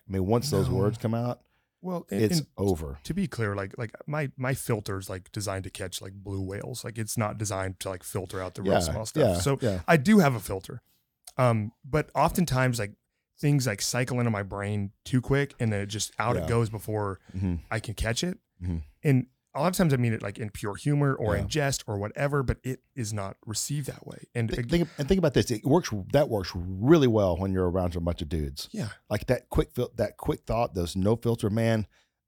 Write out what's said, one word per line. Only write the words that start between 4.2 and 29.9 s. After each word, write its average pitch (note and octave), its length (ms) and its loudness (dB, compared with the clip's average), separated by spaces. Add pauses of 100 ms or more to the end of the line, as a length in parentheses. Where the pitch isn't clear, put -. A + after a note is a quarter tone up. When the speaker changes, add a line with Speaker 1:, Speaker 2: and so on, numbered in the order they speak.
Speaker 2:
my C3 160 -2
filter's, G#2 560 -4
like, F#2 220 -10
designed F#2+ 320 -4
to G2 60 -10
catch, - 300 -10
like, G2 140 -14
blue G2 260 -8
whales. G2 420 -8
Like, A2+ 140 -10
it's A2 220 -4
not G#2+ 180 -2
designed F#2+ 440 -4
to, F#2+ 100 -6
like, F#2 120 -8
filter F#2+ 380 -6
out F#2 140 -8
the G2+ 80 -8
real F#2 100 2
Speaker 1:
Yeah, F2+ 60 6
Speaker 2:
small F2+ 260 0
stuff. D3 180 0
Speaker 1:
yeah, G2+ 180 6
Speaker 2:
So C3+ 200 2
Speaker 1:
yeah. F#2+ 260 0
Speaker 2:
I E3+ 120 6
do G3 220 8
have C#3 140 6
a A2 60 -2
filter. G2 400 -8 (560)
Um, A2+ 360 2 (120)
but D3 300 -2
oftentimes, C3 640 2
like, G#2 140 -6 (460)
things, C#3+ 280 2
like, G2+ 160 -2
cycle B2 360 -2
into A#2+ 120 2
my G2+ 120 0
brain G2+ 500 -4 (120)
too C3 160 2
quick, C#3 400 0
and A2+ 100 2
then G2+ 120 0
it G2+ 40 -4
just G#2 320 -6
out A#2 180 0
Speaker 1:
Yeah. D#2+ 80 -2
Speaker 2:
it D#2 40 -4
goes A#2 220 2
before G#2 500 -4 (160)
Speaker 1:
Mm-hmm. F#2 200 0 (140)
Speaker 2:
I A2+ 100 0
can A2 120 -10
catch A#2 320 -2
it. F3+ 140 -4 (240)
Speaker 1:
Mm-hmm. F2 160 -2 (240)
Speaker 2:
And C3 240 4 (300)
a C3+ 40 -4
lot E3 80 2
of F#3 80 -2
times D#3+ 180 4
I B2 40 2
mean A#2+ 140 2
it, A2 80 -2
like, G#2 200 -8
in G#2+ 100 -6
pure G2+ 240 -6
humor C#3+ 400 0
or G#2 220 0
Speaker 1:
Yeah. G2+ 60 0
Speaker 2:
in G2 60 -4
jest C#3 380 -2
or G#2 100 -4
whatever, C#3 460 -2
but A#2 220 0
it C3 160 -6 (160)
is A2 160 -6
not G2+ 240 -6 (100)
received C3+ 400 -4
that - 180 -12
way. - 300 -16
And A2+ 160 -2
Speaker 1:
Thi-, B2 80 -2
Speaker 2:
ag- A#2+ 100 -4
Speaker 1:
think, E3+ 200 2 (100)
and C#3 80 -2
think F#3+ 140 2
about D#3 140 2
this. A#2+ 180 4
It G#2+ 120 -4
works, D3+ 260 4 (220)
that C#3 160 4
works G2+ 280 -2
really G#2 500 6
well G2+ 300 6
when F#2+ 160 -2
you're F#2 180 2
around F2 240 0
a E2+ 60 -2
bunch E2+ 200 -2
of D#2+ 80 -6
dudes. D2 440 -4
Speaker 2:
Yeah. B2+ 160 -6 (200)
Speaker 1:
Like, - 200 -4
that B2 220 0
quick - 200 0
fil-, B2 240 -4